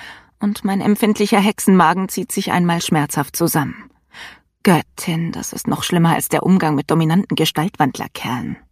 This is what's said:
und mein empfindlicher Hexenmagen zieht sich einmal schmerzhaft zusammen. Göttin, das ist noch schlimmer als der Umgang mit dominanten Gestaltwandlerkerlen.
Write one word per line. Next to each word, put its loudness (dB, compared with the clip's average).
und -4
mein -2
empfindlicher 2
Hexenmagen 2
zieht -8
sich -4
einmal 0
schmerzhaft -2
zusammen. -2
Göttin, 0
das -10
ist -8
noch -4
schlimmer 4
als -4
der 0
Umgang 2
mit -2
dominanten 2
Gestaltwandlerkerlen. -4